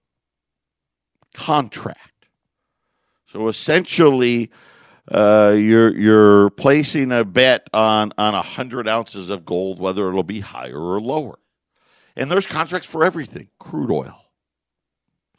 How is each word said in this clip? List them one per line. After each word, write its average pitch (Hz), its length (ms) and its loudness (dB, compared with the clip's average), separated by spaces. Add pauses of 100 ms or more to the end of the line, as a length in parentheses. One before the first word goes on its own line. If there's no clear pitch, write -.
(1300)
contract. - 800 -6 (1160)
So 110 220 -6
essentially, 131 1040 0 (580)
uh, 107 480 4
you're, 110 400 4
you're 104 520 6
placing 139 600 0
a 120 140 0
bet 123 480 0
on, 107 440 0
on 107 160 -2
a 92 100 -4
hundred 120 440 -10
ounces 110 420 -6
of 92 160 -8
gold, 90 360 -6
whether 95 280 -4
it'll 92 140 -2
be 98 160 -10
higher 64 400 -14
or 90 220 -6
lower. 131 400 -8 (760)
And 135 160 -8
there's 190 160 -2
contracts 160 400 -8
for 160 160 -6
everything. 151 460 -4 (100)
Crude 143 320 -8
oil, 67 360 -6 (1120)